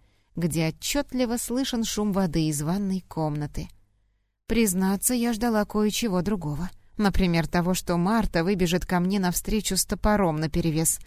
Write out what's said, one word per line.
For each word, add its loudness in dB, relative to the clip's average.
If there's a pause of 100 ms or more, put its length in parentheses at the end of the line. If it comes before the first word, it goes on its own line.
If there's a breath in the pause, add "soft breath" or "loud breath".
(360)
где 0
отчетливо -2
слышен -2
шум -2
воды 2
из -2
ванной -2
комнаты. -6 (760)
Признаться, 0
я 0
ждала 0
кое-чего 0
другого. -4 (300)
Например, 4
того, 0
что -2
Марта 2
выбежит 0
ко 2
мне 2
навстречу 0
с 0
топором 2
наперевес — 0